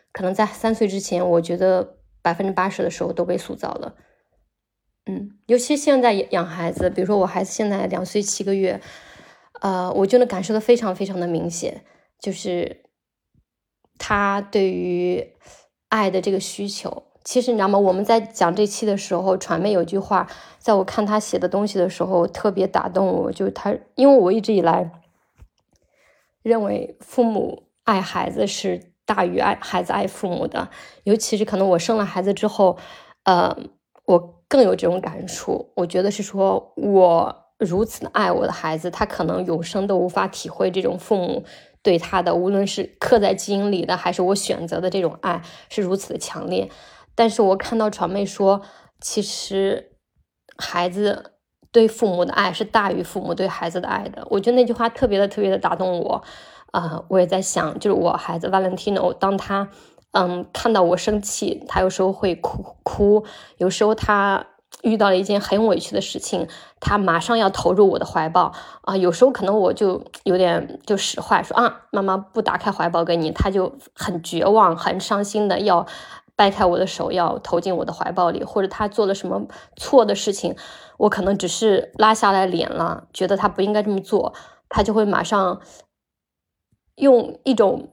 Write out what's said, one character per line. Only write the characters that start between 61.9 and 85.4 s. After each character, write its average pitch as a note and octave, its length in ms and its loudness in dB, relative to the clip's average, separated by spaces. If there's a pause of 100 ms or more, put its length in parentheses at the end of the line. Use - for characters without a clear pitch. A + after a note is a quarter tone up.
时 F#3+ 120 -2
候 F#3+ 100 2
会 F#3+ 240 -2
哭， - 260 -6 (220)
哭； G#3 400 4 (320)
有 F3+ 120 0
时 F#3+ 140 0
候 G#3+ 120 4
他 G3+ 520 -2 (360)
遇 A3 140 2
到 G3+ 120 4
了 F#3+ 80 4
一 F#3+ 80 0
件 G3+ 160 0
很 G#3 260 0
委 G3 120 2
屈 - 160 -10
的 G3 60 -2
事 - 200 -8
情， F3 260 -4 (320)
他 G3+ 200 0
马 F3 200 2
上 A3+ 180 -2
要 G3+ 140 2
投 F3+ 220 0
入 G3 180 6
我 - 80 0
的 - 80 -4
怀 D#3+ 220 -2
抱， E3 240 2 (300)
啊， F#3+ 140 -4
有 F3+ 140 2
时 E3+ 140 4
候 C4+ 80 8
可 - 120 -6
能 G#3 140 2
我 F#3 140 2
就 F#3+ 320 -2 (200)
有 F#3 120 2
点 E3+ 500 0
就 G#3 100 0
使 - 240 -4
坏， F#3 220 0
说 - 160 -4
：“啊， - 320 0
妈 G3+ 120 -2
妈 F#3+ 140 0
不 G3+ 240 -6
打 G#3 160 0
开 G3+ 140 -4
怀 E3+ 180 -2
抱 E3+ 160 0
给 E3+ 120 0
你。” D#3 160 -2
他 - 180 -2
就 F#3+ 260 -2 (180)
很 E3+ 280 -6
绝 E3+ 220 -4
望、 G3 320 6
很 F3+ 240 -2
伤 G3+ 240 -2
心 G#3 240 -2
的 F3+ 120 0
要 F3+ 260 2 (500)
掰 G3+ 140 6
开 G3+ 160 2
我 F3 120 2
的 F#3 80 0
手， - 240 -6
要 F3 280 -2
投 - 200 -2
进 F#3 160 -2
我 E3 80 -2
的 - 120 -8
怀 - 180 -6
抱 F3+ 180 0
里， - 140 -4
或 - 160 -4
者 F#3+ 80 0
他 G#3 180 -6
做 G3+ 200 -2
了 G3 80 0
什 G3 120 -10
么 F#3+ 160 -4 (340)
错 - 280 6
的 G3+ 100 0
事 G3+ 200 -2
情， F#3 200 -6 (440)
我 G#3 100 4
可 G3+ 140 -2
能 G3 160 0
只 F3+ 100 -2
是 G3 480 0
拉 A3 160 6
下 A3 180 2
来 G3 140 4
脸 F3 260 -2
了， - 440 -6
觉 F#3 120 -2
得 G3 120 0
他 G3 100 2
不 G3+ 140 -2
应 G#3 100 0
该 G#3+ 100 2
这 G#3 80 -2
么 G3 100 0
做， - 340 -2 (340)
他 - 140 2
就 G#3 120 0
会 A3 100 4
马 G3+ 200 2
上 F#3+ 360 0 (1300)